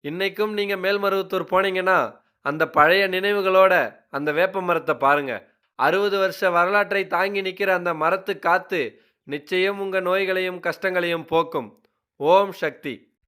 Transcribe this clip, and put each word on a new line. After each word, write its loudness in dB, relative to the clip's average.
இன்னைக்கும் -4
நீங்க -4
மேல்மருவத்தூர் -2
போனீங்கன்னா, 2
அந்த -2
பழைய 4
நினைவுகளோட 2
அந்த -4
வேப்ப 0
மரத்தை 0
பாருங்க. 0
அறுபது 0
வருஷ 0
வரலாற்றை 0
தாங்கி -2
நிக்கிற -4
அந்த 0
மரத்து -2
காத்து -2
நிச்சயம் -4
உங்க -4
நோய்களையும் -2
கஷ்டங்களையும் -2
போக்கும். -4
ஓம் 2
சக்தி. -8